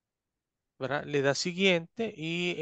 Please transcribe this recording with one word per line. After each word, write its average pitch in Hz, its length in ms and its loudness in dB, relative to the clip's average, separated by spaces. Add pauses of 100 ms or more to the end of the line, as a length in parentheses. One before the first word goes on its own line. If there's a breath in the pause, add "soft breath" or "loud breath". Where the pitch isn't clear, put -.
(800)
¿verdad? 139 260 -4
Le 143 180 0
das 139 160 2
siguiente 185 760 0
y 170 480 -4